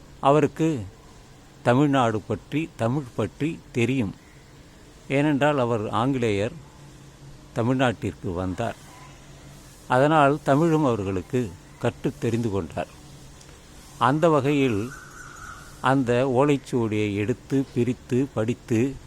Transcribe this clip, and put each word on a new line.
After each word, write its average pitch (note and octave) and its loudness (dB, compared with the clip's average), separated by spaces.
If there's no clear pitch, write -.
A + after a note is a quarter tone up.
அவருக்கு C#3+ 2
தமிழ்நாடு B2 2
பற்றி, C#3+ -6
தமிழ் B2 -2
பற்றி C#3 -4
தெரியும். A#2 0
ஏனென்றால், C#3+ 2
அவர் A#2 0
ஆங்கிலேயர் A#2 0
தமிழ்நாட்டிற்கு A#2+ -2
வந்தார். F#2 -6
அதனால் C#3+ 4
தமிழும் D3+ 2
அவர்களுக்கு G2+ -2
கற்று - -4
தெரிந்து A#2 -2
கொண்டார். E2+ -6
அந்த D3+ 4
வகையில் C3+ 2
அந்த C3 2
ஓலைச்சுவடியை A#2 0
எடுத்து A#2+ -2
பிரித்து B2 -2
படித்து A#2 -2